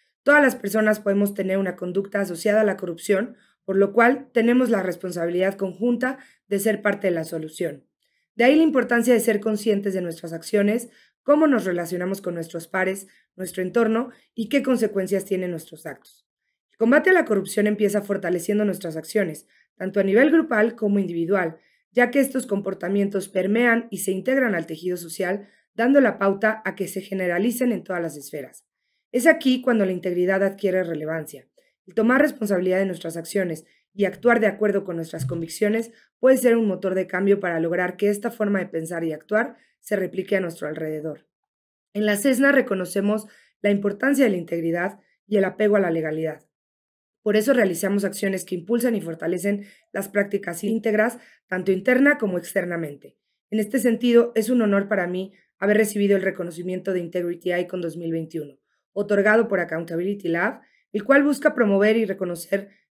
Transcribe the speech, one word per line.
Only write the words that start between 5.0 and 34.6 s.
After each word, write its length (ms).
conjunta 640
de 100
ser 240
parte 240
de 60
la 100
solución. 640
De 80
ahí 140
la 80
importancia 500
de 60
ser 180
conscientes 560
de 60
nuestras 320
acciones, 560
cómo 240
nos 200
relacionamos 560
con 120
nuestros 320
pares, 400
nuestro 260
entorno 480
y 140
qué 140
consecuencias 640
tienen 240
nuestros 340
actos. 420
El 60
combate 320
a 20
la 140
corrupción 400
empieza 340
fortaleciendo 640
nuestras 320
acciones, 500
tanto 240
a 20
nivel 280
grupal 460
como 220
individual, 600
ya 180
que 100
estos 260
comportamientos 840
permean 640
y 80
se 140
integran 420
al 120
tejido 300
social, 500
dando 260
la 180
pauta 460
a 100
que 140
se 140
generalicen 680
en 140
todas 160
las 160
esferas. 480
Es 140
aquí 340
cuando 240
la 80
integridad 500
adquiere 400
relevancia. 640
El 80
tomar 280
responsabilidad 560
de 80
nuestras 320
acciones 480
y 140
actuar 340
de 60
acuerdo 380